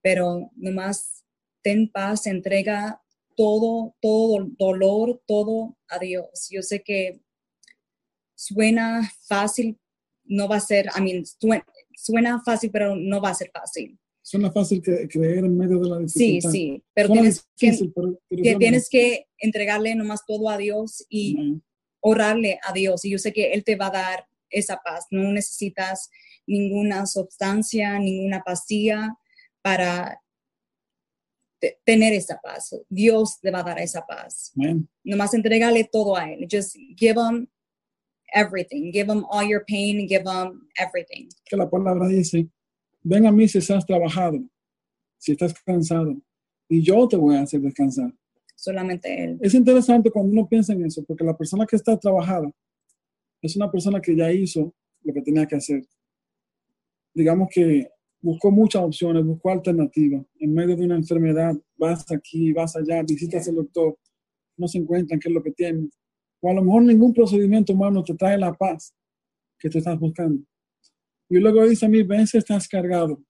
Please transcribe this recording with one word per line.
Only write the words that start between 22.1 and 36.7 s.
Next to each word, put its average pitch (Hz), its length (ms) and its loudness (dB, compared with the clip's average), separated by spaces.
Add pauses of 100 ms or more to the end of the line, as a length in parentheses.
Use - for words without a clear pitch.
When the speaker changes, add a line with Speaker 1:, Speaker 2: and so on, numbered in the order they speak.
Speaker 1:
a 190 100 -8
Dios. 190 320 -2
Y 196 60 -4
yo 196 60 -2
sé 208 160 -6
que 208 200 0
Él 208 100 -4
te 214 120 0
va 196 120 -4
a 190 40 -4
dar 185 340 -6 (240)
esa 202 340 -4
paz. 170 280 -10
No 196 200 -2
necesitas 190 760 -8 (360)
ninguna 202 600 -2
sustancia, 202 960 -4
ninguna 190 440 -4
pastilla 214 720 -4 (480)
para 180 580 -2 (1400)
te-, - 240 -6
tener 220 300 4
esa - 260 -6
paz. - 360 -16 (120)
Dios 220 540 2
te 190 80 -2
va 185 120 -4
a - 20 -6
dar 170 160 -8
esa 170 260 -8
paz. - 520 -16
Speaker 2:
Amén. 156 300 -2 (160)
Speaker 1:
Nomás 202 300 -2
entrégale 226 580 2
todo 202 240 0
a 156 160 -6
Él. 175 200 -12
Just 202 240 -4 (220)